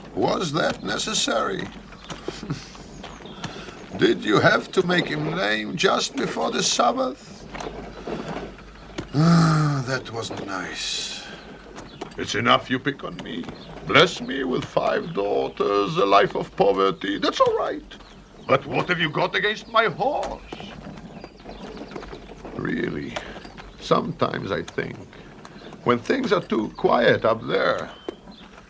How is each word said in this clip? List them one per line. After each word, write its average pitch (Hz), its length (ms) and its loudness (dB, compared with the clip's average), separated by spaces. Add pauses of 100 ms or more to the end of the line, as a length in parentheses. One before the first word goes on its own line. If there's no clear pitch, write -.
(140)
was 156 380 2
that - 320 0
necessary? 202 840 0 (720)
<laughs> - 1600 -12
Did - 260 4
you 196 160 6
have 220 320 4
to 185 140 4
make 175 200 4
him 151 260 -2
lame 107 440 0
just - 400 2
before 240 340 -2
the 202 120 0
Sabbath? 247 840 0 (1700)
<sighs> 165 240 8 (540)
That 127 220 -4
wasn't 104 340 -6
nice. - 800 -6 (920)
It's - 200 -4
enough 123 340 4
you 127 80 2
pick 135 240 -4
on 87 220 -10
me. - 200 -6 (440)
Bless 151 320 6
me - 240 -4
with 127 200 0
five - 500 0
daughters, 101 840 2
a 170 100 4
life 101 300 6
of - 180 -6
poverty. 196 640 4
That's - 220 0
all 480 180 6
right. - 240 -2 (640)
But 131 200 4
what 151 220 -2
have 175 120 0
you 160 100 2
got 160 240 0
against 202 380 -2
my 226 140 6
horse? 202 540 -2 (2250)
Really, - 600 -4 (680)
sometimes - 720 0
I 80 100 -2
think, - 340 -6 (880)
when 120 140 4
things 247 340 0
are 175 100 4
too - 340 0
quiet 120 480 4
up 113 240 4
there, 117 420 2 (800)